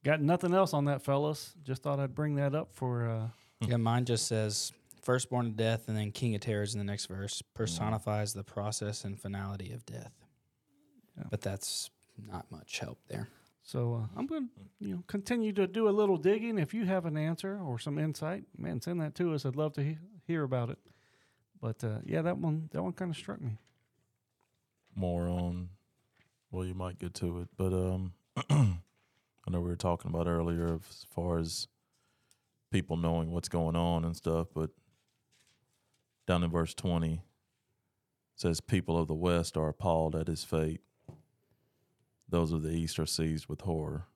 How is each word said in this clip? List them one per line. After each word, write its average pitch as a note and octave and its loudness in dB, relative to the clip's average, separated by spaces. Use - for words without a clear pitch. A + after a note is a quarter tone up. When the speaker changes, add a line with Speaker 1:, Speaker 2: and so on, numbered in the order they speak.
Speaker 1:
Got D3+ 4
nothing F3 4
else F#3+ 6
on D3 4
that, C#3+ 0
fellas. D3 0
Just C3 -4
thought C#3+ 0
I'd C3 -2
bring D3+ 0
that C#3+ 2
up - -4
for, A#2+ 0
uh, A2+ -2
Speaker 2:
Yeah, A#2 2
mine A#2 4
just A#2+ 2
says, G#2+ 0
"Firstborn B2 2
of G#2+ -4
death," A2+ 2
and G#2+ 0
then G#2 -2
"King A#2 0
of G2+ -2
terrors" G#2 -2
in G#2 -2
the G2+ -2
next G2+ -4
verse G2 -8
Speaker 3:
Mm. - -20
Speaker 2:
personifies G#2+ 0
the F#2+ -8
process G#2 -4
and G2+ -6
finality G2 -6
of A#2+ -12
death. - -12
Speaker 1:
Yeah. - -10
Speaker 2:
But G#2+ -2
that's - -6
not G2+ -12
much - -12
help - -8
there. - -8
Speaker 1:
So, A#2+ -2
uh, A2 -4
I'm B3 -4
gonna, C#4+ -4
you G3+ -6
know, F3+ -8
continue G#3+ -2
to G3+ 4
do G#3+ 2
a - 6
little G3 4
digging. G#3+ 2
If D3+ 0
you A3 0
have F#3 2
an D#3 -2
answer E3+ -2
or C#3 -4
some C#3+ -2
insight, D#3+ -2
man, D#3+ -4
send E3+ -2
that D3+ -4
to F3 2
us. C#3+ -2
I'd C3 0
love D3+ 0
to D3 0
he-, D#3 0
hear E3 0
about B2+ 0
it. - -8
But, A2 -4
uh, A2 -2
yeah, D#3+ 0
that F3 0
one, D#3+ 0
that E3 -2
one F3+ -2
kinda F3 -4
struck - -10
me. A2 -4
Speaker 3:
More F2 0
on, F2+ -2
well, F#2 -4
you F#2 -6
might F2+ -6
get F2 -6
to F2 -2
it, F2 -8
but, F#2+ 2
um, F#2 0
<clears throat> - -4
I - 2
know F2+ 2
we F2 0
were F2 -2
talking F2 0
about E2+ 2
earlier E2+ 2
as - -10
far E2+ 0
as E2 -4
people E2 0
knowing E2 2
what's E2+ -4
going E2+ 2
on E2+ 2
and E2 -2
stuff, E2 0
but D#2+ -2
down F2 6
in E2+ 2
verse E2 2
twenty, E2 0
it E2 -4
says, E2 2
"People E2+ 2
of E2 2
the D#2 -2
West E2+ 2
are D#2 2
appalled D#2+ 2
at D#2 0
his D#2+ -2
fate. D#2+ 0
Those E2+ 4
of D#2 0
the D#2 -2
East E2 -2
are D#2 0
seized D#2+ -2
with D2 -8
horror." D#2 -4